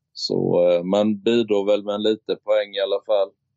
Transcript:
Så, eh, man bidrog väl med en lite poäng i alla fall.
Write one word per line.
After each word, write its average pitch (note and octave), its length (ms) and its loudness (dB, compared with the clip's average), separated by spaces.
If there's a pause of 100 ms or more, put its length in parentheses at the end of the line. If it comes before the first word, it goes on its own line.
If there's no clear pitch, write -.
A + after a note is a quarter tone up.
(120)
Så, F#2 580 0
eh, F2 120 2
man G#2 400 0
bidrog G#2+ 440 0
väl G2+ 180 0
med G2+ 100 -6
en G#2 80 -6
lite G#2+ 340 -2
poäng G#2 380 -2
i G2 60 -4
alla G2 260 -2
fall. G2 240 0 (260)